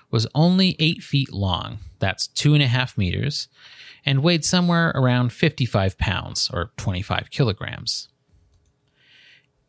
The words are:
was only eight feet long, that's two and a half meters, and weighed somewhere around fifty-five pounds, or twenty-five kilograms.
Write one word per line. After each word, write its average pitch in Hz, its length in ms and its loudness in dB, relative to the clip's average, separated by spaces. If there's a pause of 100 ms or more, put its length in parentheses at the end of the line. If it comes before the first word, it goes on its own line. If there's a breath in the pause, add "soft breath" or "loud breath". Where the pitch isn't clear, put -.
was 117 240 0
only 180 460 4
eight 160 240 0
feet - 280 -2
long, 92 460 -2 (220)
that's - 260 -2
two - 300 2
and 147 80 4
a 135 40 0
half 127 300 -2
meters, 95 500 -2 (560 loud breath)
and 139 200 2
weighed 170 200 2
somewhere 175 520 2
around 123 360 2
fifty-five 113 680 0
pounds, 90 540 -4
or 85 240 -4
twenty-five - 540 -4
kilograms. - 800 -4 (1600 soft breath)